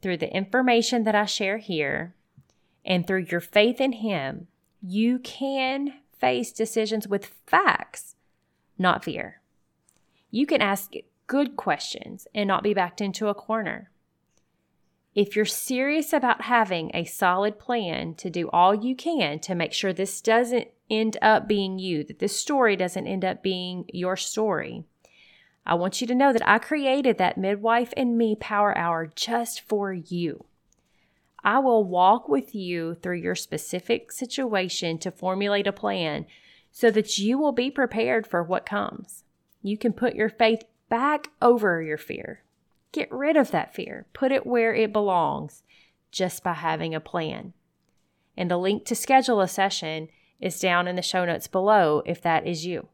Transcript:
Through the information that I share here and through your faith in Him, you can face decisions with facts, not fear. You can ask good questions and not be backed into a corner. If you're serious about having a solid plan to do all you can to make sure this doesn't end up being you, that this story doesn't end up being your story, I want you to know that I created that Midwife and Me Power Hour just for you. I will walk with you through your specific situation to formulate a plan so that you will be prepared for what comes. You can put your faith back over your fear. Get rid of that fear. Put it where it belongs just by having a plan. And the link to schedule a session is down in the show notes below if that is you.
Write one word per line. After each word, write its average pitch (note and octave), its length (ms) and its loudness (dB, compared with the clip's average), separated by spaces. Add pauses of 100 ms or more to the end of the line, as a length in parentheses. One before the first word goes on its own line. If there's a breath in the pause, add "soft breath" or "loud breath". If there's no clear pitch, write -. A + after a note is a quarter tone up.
Through F3+ 160 -4
the - 180 -4
information A#3 680 2
that G#3+ 100 2
I G#3 100 4
share G3+ 340 -2
here D#3 560 -4 (720)
and F3+ 220 0
through F#3+ 240 0
your F3 100 -2
faith A3 400 2
in C4+ 120 0
Him, F#3+ 560 -6 (340)
you A3 380 0
can C4+ 760 -4 (240)
face B3 340 0
decisions A3 560 -4
with G3 240 -4 (140)
facts, - 720 0 (600)
not F3+ 260 2
fear. - 380 -10 (920)
You A#3+ 140 0
can D4 160 2
ask G3 320 -2 (340)
good C#4+ 300 0
questions - 760 -6
and G#3 120 -2
not G3 160 0
be G#3 120 2
backed F3+ 260 -2
into G#3 280 -2
a G3+ 60 0
corner. G#3+ 560 -6 (1200)
If G3+ 200 2
you're G#3+ 120 2
serious C#4 640 -2
about B3+ 300 2
having F#3+ 500 2
a E3+ 140 -4
solid G3 520 0
plan E3 580 -4
to - 120 -8
do E3+ 220 -4
all F#3 240 6
you A#3 200 -2
can A#3+ 460 -2
to F#3+ 140 -6
make E3+ 180 -2
sure - 220 -2
this F#3+ 260 -4
doesn't A#3 480 2 (220)
end A3 320 0
up G#3+ 260 4
being G3 300 0
you, F3 260 -4
that - 140 -16
this G3 200 -2
story B3 380 2
doesn't F#3 300 -4
end F#3+ 180 -4
up F#3 180 -4
being F3+ 520 -4
your F3+ 220 -4
story, F#3+ 680 -4 (800 soft breath)
I E3 100 0
want F3+ 280 -2
you B3 40 -4
to B3 80 0
know C4+ 200 6
that - 120 2
I G#3+ 120 6
created C4+ 580 0
that F3+ 220 0
Midwife G#3+ 580 0
and A#3+ 220 0
Me A3 200 2
Power G#3 380 0
Hour E3 400 -2
just A#3 460 -4
for G3+ 280 -2
you. F3 540 -6 (1000)
I A3 180 4
will A#3+ 220 4
walk F#3 460 4
with - 260 0
you F3 420 -4
through F3+ 200 -4
your F3+ 180 -2
specific - 800 -4
situation F#3 840 -4
to F3+ 120 -6
formulate G3 560 -2
a G3 60 0
plan F3 540 -4 (440 soft breath)
so A#3 200 4
that G#3+ 260 0
you G#3+ 220 2
will D4 140 2
be B3 180 0
prepared A3+ 560 0
for F3 160 -2
what F3 240 -4
comes. - 580 -8 (380)
You G#3 160 -4
can A3+ 160 0
put - 200 -2
your A3 140 0
faith A3+ 360 2 (260)
back C#4+ 400 0 (100)
over G#3+ 400 4
your D3+ 180 -4
fear. - 440 -12 (500)
Get - 200 -6
rid C#4+ 240 2
of C4+ 140 4
that - 240 -2
fear. - 400 -10
Put C4 180 2
it C4+ 140 0
where A#3 280 2
it A3 180 2
belongs E3 720 0 (480 soft breath)
just - 320 -4
by F3 120 -2
having D#3+ 400 -4
a D#3 60 -2
plan. E3 520 -8 (840)
And F3+ 140 -2
the F3 60 0
link F#3+ 300 0
to A#3 80 -2
schedule B3+ 460 4
a F#3 80 2
session D#3+ 600 -4 (320 soft breath)
is F#3 200 -6
down F3 280 2
in F3+ 80 -4
the F3+ 60 -4
show F3+ 220 -2
notes E3+ 220 -4
below F#3 600 4
if C3 160 -4
that E3 240 0
is E3 180 -6
you. F3 300 -8